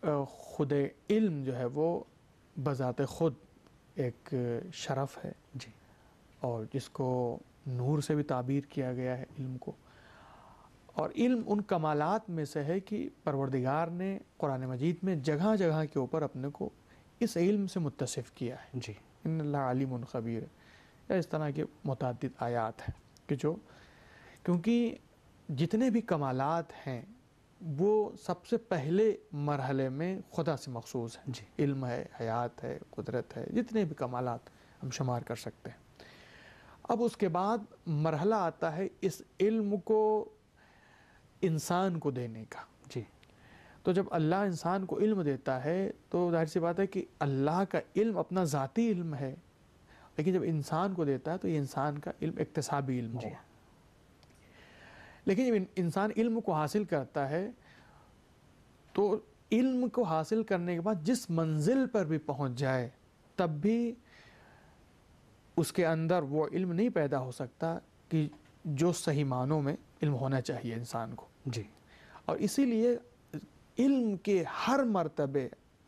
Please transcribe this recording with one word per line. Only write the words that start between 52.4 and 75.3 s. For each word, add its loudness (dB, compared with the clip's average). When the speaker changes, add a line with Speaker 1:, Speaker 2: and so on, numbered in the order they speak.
Speaker 1:
علم -4
Speaker 2:
جی۔ -6
Speaker 1:
ہوا۔ -14
لیکن 4
جب 4
ان-، 4
انسان 2
علم 2
کو 0
حاصل 2
کرتا -2
ہے -2
تو 2
علم 2
کو 0
حاصل 0
کرنے 0
کے -2
بعد 0
جس 0
منزل 4
پر 2
بھی 0
پہنچ -2
جائے 0
تب 2
بھی 2
اس 2
کے 4
اندر 2
وہ 0
علم 0
نہیں 4
پیدا 2
ہو -4
سکتا -4
کہ 2
جو 2
صحیح 0
معنوں 0
میں 0
علم 2
ہونا 0
چاہیے -4
انسان -6
کو۔ -14
Speaker 2:
جی۔ -4
Speaker 1:
اور -2
اسی 2
لیے 4
علم 4
کے 2
ہر 4
مرتبے 0